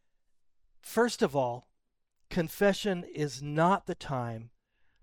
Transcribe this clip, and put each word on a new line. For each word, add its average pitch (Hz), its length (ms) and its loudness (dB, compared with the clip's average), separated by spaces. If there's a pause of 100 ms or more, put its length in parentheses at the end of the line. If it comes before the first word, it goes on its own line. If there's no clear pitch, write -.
(800)
First - 400 0
of 147 140 2
all, 127 320 -2 (640)
confession 185 720 0 (100)
is 139 300 -4
not 160 420 2
the 180 100 -4
time 117 540 -6 (540)